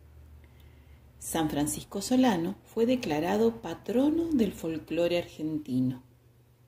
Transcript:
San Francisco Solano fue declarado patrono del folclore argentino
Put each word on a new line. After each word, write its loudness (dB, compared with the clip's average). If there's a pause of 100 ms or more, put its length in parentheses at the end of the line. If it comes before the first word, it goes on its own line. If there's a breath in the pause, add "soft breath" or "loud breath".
(1200 soft breath)
San -2
Francisco -4
Solano 2
fue 0
declarado 0
patrono 0
del 2
folclore -2
argentino -4 (640)